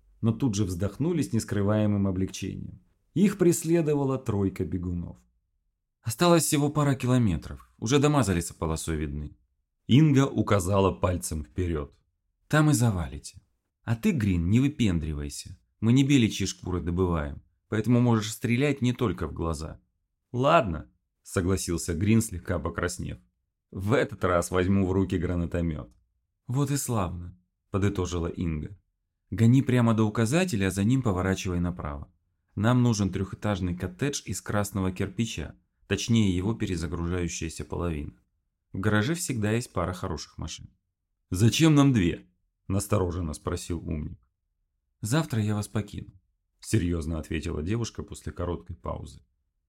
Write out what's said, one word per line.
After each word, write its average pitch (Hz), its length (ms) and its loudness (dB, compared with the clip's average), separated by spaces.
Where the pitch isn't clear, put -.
но 113 120 2
тут 113 240 0
же 104 80 2
вздохнули 101 580 -2
с - 100 -4
нескрываемым 104 760 0
облегчением. 95 720 -6
Их 196 240 2
преследовала 156 800 2
тройка 98 460 -2
бегунов. 87 520 -6
«Осталось 170 420 4
всего 147 240 2
пара 143 280 2
километров, 117 840 0
уже 131 220 2
дома 143 240 4
за 95 100 2
лесополосой 80 600 -4
видны». 73 400 -6
Инга 139 400 6
указала 98 640 2
пальцем 85 540 -2
вперед. 85 500 -6
«Там 151 220 4
и - 20 6
завалите. 90 680 -2
А 117 100 -2
ты, 113 160 0
Грин, 95 400 2
не 113 80 4
выпендривайся, 85 960 -2
мы 113 140 4
не 135 100 6
беличьи 123 440 4
шкуры 90 340 -4
добываем, 85 600 -2
поэтому 117 320 2
можешь 110 320 2
стрелять 131 500 -2
не 123 100 2
только 90 360 -2
в 73 40 -10
глаза». 80 480 -6
«Ладно», 123 580 2
согласился 90 720 -2
Грин, 104 260 4
слегка 92 380 -4
покраснев. - 600 -4
«В 101 220 -2
этот 127 320 0
раз 87 260 2
возьму 92 380 2
в 92 40 0
руки 95 240 0
гранатомет». 85 720 -2
«Вот 135 240 -2
и 147 40 -2
славно», 87 600 -4
подытожила 90 560 -2
Инга. 80 500 -4
«Гони 113 320 6
прямо 117 320 4
до 110 100 4
указателя, 113 640 0
а - 20 0
за 98 140 0
ним 127 180 2
поворачивай 92 580 0
направо. 80 520 -6
Нам 123 260 4
нужен 104 300 2
трехэтажный 95 640 -2
коттедж 131 480 -4
из - 160 -8
красного 98 520 -2
кирпича, 95 640 -6
точнее 101 500 2
его 92 160 -2
перезагружающаяся 85 1120 -4
половина. 82 480 -6
В 101 80 -8
гараже 107 340 2
всегда 113 380 -4
есть 120 200 -4
пара 92 200 -4
хороших 90 440 -8
машин». - 320 -12
«Зачем 117 440 4
нам 139 180 6
две?» 87 340 2
настороженно 92 680 -2
спросил 85 440 -6
умник. 80 400 -8
«Завтра 117 420 -2
я 104 120 0
вас 104 140 -4
покину», - 440 -8
серьезно 85 580 -2
ответила 78 440 -6
девушка 107 400 -6
после - 300 -14
короткой 85 440 -8
паузы. 76 460 -10